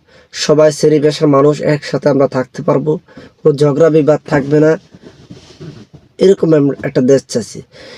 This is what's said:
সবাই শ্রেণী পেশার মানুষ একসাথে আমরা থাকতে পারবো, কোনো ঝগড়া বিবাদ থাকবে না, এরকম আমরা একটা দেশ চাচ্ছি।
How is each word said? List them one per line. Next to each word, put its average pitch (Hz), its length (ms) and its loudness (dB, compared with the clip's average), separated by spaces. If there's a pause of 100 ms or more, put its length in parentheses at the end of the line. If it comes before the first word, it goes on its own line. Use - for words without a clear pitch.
(320)
সবাই 156 400 2
শ্রেণী 151 280 0
পেশার 151 280 -2
মানুষ 147 340 2
একসাথে 151 480 -4
আমরা 139 180 0
থাকতে 127 360 -8
পারবো, 147 340 -2 (460)
কোনো 151 120 2
ঝগড়া 147 340 2
বিবাদ 151 380 2
থাকবে 147 320 0
না, 160 180 2 (1400)
এরকম 185 360 2
আমরা 143 340 -2
একটা 139 140 -4
দেশ 131 260 2
চাচ্ছি। - 340 -10 (360)